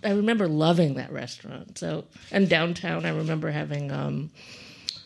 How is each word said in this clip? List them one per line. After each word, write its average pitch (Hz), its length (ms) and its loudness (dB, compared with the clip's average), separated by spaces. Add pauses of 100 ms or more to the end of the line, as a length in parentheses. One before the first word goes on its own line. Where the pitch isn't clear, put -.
I 208 80 2
remember 208 340 2
loving 160 480 4
that 127 180 -8
restaurant. - 680 -12
So, 165 260 -4 (260)
and 196 180 4
downtown, 165 580 0
I 165 40 0
remember 156 400 -2
having, 147 400 -4
um, 143 400 -4 (760)